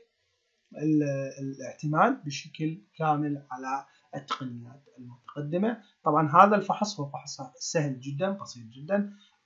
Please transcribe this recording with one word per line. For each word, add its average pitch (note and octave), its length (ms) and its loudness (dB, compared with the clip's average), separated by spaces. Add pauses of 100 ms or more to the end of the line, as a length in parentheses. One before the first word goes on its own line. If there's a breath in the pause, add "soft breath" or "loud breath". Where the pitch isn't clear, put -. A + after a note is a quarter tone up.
(760)
ال-، D3+ 260 4 (360)
الاعتماد D3 840 0
بشكل D#3 580 -8 (160)
كامل D3 520 0
على C3 360 -6 (280)
التقنيات A#2+ 680 -8 (160)
المتقدمة. D3 840 -4 (220 soft breath)
طبعا D#3 240 4
هذا G3+ 280 10
الفحص - 440 -2
هو C#3+ 100 -4
فحص - 300 -14 (180)
سهل C#3+ 420 -2
جدا، C#3 300 -2
بسيط B2 360 -10
جدا، E3+ 500 -4 (300 loud breath)